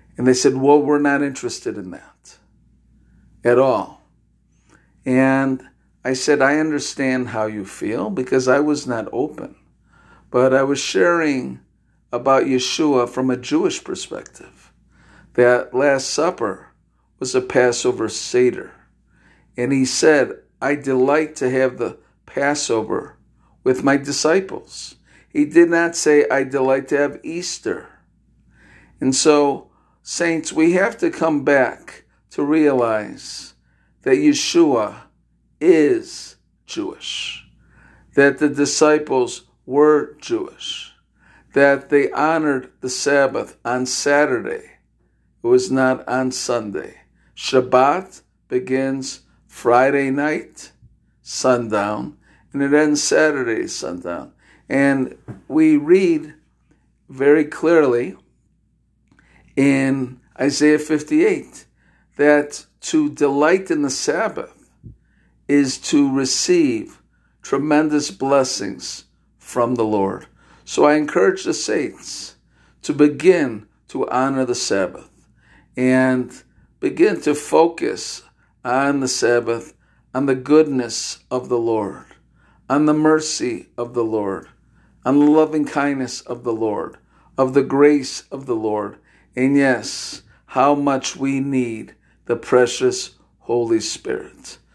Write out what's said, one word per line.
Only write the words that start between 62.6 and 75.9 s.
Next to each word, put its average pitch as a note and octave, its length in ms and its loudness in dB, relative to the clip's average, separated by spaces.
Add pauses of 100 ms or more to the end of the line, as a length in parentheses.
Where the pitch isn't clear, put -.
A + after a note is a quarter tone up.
to D3+ 280 0
delight D3 600 0
in D3+ 100 -2
the C#3 80 -2
Sabbath - 800 -6 (800)
is C#3 320 2
to C#3+ 340 2
receive C3+ 880 0 (400)
tremendous D3+ 680 0
blessings C3+ 920 -4 (340)
from B2 340 -2
the A#2 120 -2
Lord. G2 420 -4 (360)
So - 220 2
I D3 80 6
encourage F3 520 0
the D#3+ 100 -2
saints - 800 -8 (480)
to D3+ 100 -4
begin C#3+ 720 0 (200)
to - 220 -6
honor C3 360 -2
the B2 80 -4
Sabbath - 560 -6 (640)
and B2+ 680 0 (360)